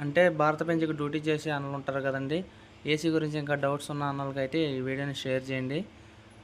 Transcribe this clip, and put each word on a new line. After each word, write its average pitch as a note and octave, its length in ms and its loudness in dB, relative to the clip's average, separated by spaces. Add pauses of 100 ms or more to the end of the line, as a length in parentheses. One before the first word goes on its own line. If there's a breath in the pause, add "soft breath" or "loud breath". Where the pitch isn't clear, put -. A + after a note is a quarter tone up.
అంటే D3+ 280 6
భారత D#3 340 2
బెంజ్కి D#3+ 300 2
డ్యూటీ D3 260 -2
చేసే D3+ 320 0
అన్నలు C#3 220 -2
ఉంటారు C#3 280 -2
కదండి, C3+ 440 0 (420 loud breath)
ఏసీ D#3 220 2
గురించి D#3 300 2
ఇంకా C#3+ 160 0
డౌట్స్ C#3+ 360 0
ఉన్న D3 120 -2
అన్నలకైతే C#3 760 -2
ఈ C3 40 -4
వీడియోని C3+ 340 -2
షేర్ C3 360 -2
చేయండి. C3+ 340 -2 (600 loud breath)